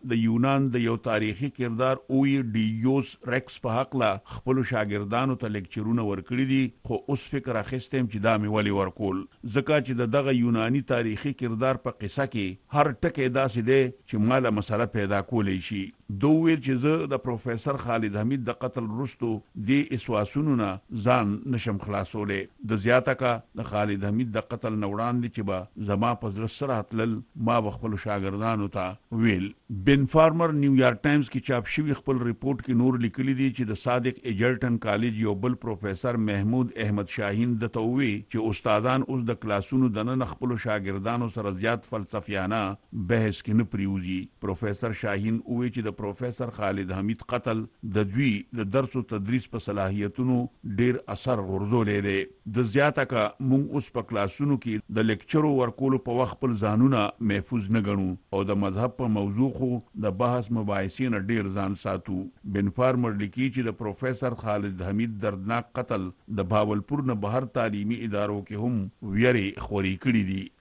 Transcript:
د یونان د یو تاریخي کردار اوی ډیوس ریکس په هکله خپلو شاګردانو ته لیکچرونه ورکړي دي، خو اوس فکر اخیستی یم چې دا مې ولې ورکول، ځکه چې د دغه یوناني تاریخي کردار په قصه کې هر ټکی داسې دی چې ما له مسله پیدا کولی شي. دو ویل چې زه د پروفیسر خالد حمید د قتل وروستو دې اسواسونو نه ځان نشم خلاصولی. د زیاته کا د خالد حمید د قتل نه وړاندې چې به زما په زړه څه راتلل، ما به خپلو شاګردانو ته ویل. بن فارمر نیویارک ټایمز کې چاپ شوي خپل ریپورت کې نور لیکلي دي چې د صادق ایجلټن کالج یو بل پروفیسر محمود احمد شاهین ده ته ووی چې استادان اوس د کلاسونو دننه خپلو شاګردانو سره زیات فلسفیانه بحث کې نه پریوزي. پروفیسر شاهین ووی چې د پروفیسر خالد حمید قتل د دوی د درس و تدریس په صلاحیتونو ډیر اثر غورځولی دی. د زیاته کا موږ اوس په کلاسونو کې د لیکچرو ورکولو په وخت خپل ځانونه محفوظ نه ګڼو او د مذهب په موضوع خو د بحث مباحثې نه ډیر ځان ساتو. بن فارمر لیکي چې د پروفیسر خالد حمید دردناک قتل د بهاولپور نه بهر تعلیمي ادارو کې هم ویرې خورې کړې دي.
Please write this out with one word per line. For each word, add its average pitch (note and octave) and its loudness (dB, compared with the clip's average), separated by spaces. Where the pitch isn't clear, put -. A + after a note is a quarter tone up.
د A#2 2
یونان C3 4
د B2 2
یو A2+ 2
تاریخي G#2+ 0
کردار B2+ 0
اوی C#3 4
ډیوس A2+ 2
ریکس - -4
په A2+ 0
هکله B2+ 0
خپلو C3 0
شاګردانو G#2+ 0
ته G#2+ -4
لیکچرونه G#2+ -2
ورکړي A#2+ -2
دي، C3+ 4
خو A#2 -2
اوس - -6
فکر B2 -2
اخیستی C3 -4
یم A#2+ 0
چې G#2+ -2
دا A2+ 6
مې G#2+ 0
ولې G#2 2
ورکول، F#2+ -2
ځکه C#3 2
چې B2 -2
د A#2 0
دغه C3+ 2
یوناني A#2 2
تاریخي A#2+ 0
کردار A#2+ 0
په - -6
قصه C3+ -2
کې G2 -4
هر D3 4
ټکی C3+ 0
داسې A#2+ 0
دی C3+ 8
چې A2 -2
ما C3 4
له A2 2
مسله G#2+ 0
پیدا G2 0
کولی G2+ 2
شي. G2 -4
دو C#3+ 4
ویل D#3+ 4
چې B2 0
زه D#3 2
د B2+ -4
پروفیسر A#2+ -4
خالد A2+ -2
حمید B2 0
د A#2 -4
قتل B2 -4
وروستو A#2 -4
دې C3+ 2
اسواسونو A#2+ -2
نه G2+ -4
ځان A#2+ 4
نشم G#2 -2
خلاصولی. G2+ -4
د A2+ 2
زیاته B2 4
کا B2 2
د A2+ -6
خالد G#2 0
حمید A2+ 0
د F#2+ -4
قتل A2 -4
نه G#2 -2
وړاندې A#2+ -2
چې A2 -4
به F#2+ -6
زما A2+ 2
په A2+ -4
زړه A2 -2
څه C#3 -4
راتلل، A2+ 0
ما A#2+ 4
به G2 -2
خپلو G#2+ -4
شاګردانو G#2 -2
ته F#2+ -6
ویل. G2 4
بن C#3 6
فارمر D#3+ 6
نیویارک C3 6
ټایمز D3 4
کې - -4
چاپ A#2+ 0
شوي D3+ 0
خپل C3 -2
ریپورت C3 -2
کې B2 2
نور B2+ 4
لیکلي C3 0
دي C3+ 4
چې A#2 -2
د G2 -6
صادق B2+ 0
ایجلټن A#2 0
کالج A2 0
یو G#2 2
بل B2 0
پروفیسر G#2+ -2
محمود G#2+ 0
احمد G2+ -2
شاهین A2 0
ده A2 -6
ته A2 0
ووی B2+ 2
چې A2 -2
استادان B2 2
اوس B2+ -2
د G#2+ -6
کلاسونو A2 2
دننه B2 -2
خپلو B2 -2
شاګردانو G#2+ -2
سره G2+ -4
زیات A2+ -2
فلسفیانه G2+ -4
بحث A2+ 2
کې G#2+ 4
نه G#2+ 0
پریوزي. F#2+ -2
پروفیسر G2+ -4
شاهین G#2+ 0
ووی B2 -2
چې G#2+ -4
د F#2 -12
پروفیسر A2+ -6
خالد G2 -2
حمید G#2 -2
قتل A2+ 0
د G#2 2
دوی B2 2
د G2+ -4
درس C3 2
و A#2 -2
تدریس A2 -2
په A2 -8
صلاحیتونو G2+ 0
ډیر B2 4
اثر A#2+ 0
غورځولی G2+ 0
دی. G2 2
د B2 2
زیاته C#3+ 2
کا A2+ 2
موږ C#3+ 2
اوس - -4
په A2+ -4
کلاسونو A#2 0
کې G#2+ -4
د A2 4
لیکچرو D3+ 2
ورکولو C3 2
په B2 0
وخت B2 0
خپل B2+ 0
ځانونه A2+ 6
محفوظ G2+ -2
نه A2 4
ګڼو G2 -2
او G2 2
د G2+ 2
مذهب G#2 -2
په A#2 0
موضوع G2+ 2
خو B2+ 0
د G2 0
بحث A#2+ 0
مباحثې G#2 -2
نه G2+ -2
ډیر G#2 0
ځان G2 -2
ساتو. F#2 -4
بن G2 2
فارمر B2 2
لیکي A#2+ -2
چې A#2+ -2
د F#2 -10
پروفیسر A#2+ -4
خالد G2+ -2
حمید A2 0
دردناک G#2 -4
قتل G#2 -2
د F2 -2
بهاولپور G#2+ 2
نه A2 -2
بهر B2 -2
تعلیمي G#2+ 0
ادارو G#2 -2
کې G#2 -10
هم G#2 -2
ویرې A2+ 4
خورې F#2+ -2
کړې A2+ 4
دي. F#2+ -4